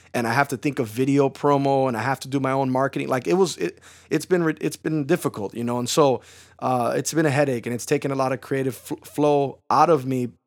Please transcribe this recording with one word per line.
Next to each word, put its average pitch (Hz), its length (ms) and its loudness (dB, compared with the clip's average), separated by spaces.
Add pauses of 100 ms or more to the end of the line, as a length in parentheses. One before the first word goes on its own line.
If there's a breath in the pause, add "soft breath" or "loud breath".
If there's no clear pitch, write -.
(120 soft breath)
and 120 140 -2
I 113 80 0
have 139 140 4
to 131 80 -4
think 143 240 -4
of 113 80 -2
video 135 420 2
promo, 139 580 2
and 120 80 -2
I 110 60 -2
have 131 180 -2
to 139 80 -14
do 139 120 -2
my 131 100 0
own 135 200 0
marketing." 139 380 -2
Like, 127 200 -2
it 170 60 2
was, 185 240 2
it, 170 200 -6 (320 loud breath)
it's 156 160 -2
been, 175 160 2
re-, 156 180 0
it's 151 160 -4
been 156 300 -4
difficult, 139 480 -2
you 117 100 -6
know? 120 140 -4
And 123 100 -4
so, 139 320 4 (380 loud breath)
uh, 123 380 0
it's 139 180 -4
been 160 120 4
a 143 40 2
headache, 135 340 2
and 117 100 -4
it's 113 120 -8
taken 143 240 0
a 135 60 -4
lot 131 160 0
of 123 80 -6
creative 135 360 -4
fl-, - 280 -10
flow 147 540 0 (120)
out 143 180 6
of 147 160 4
me 127 260 -2 (160)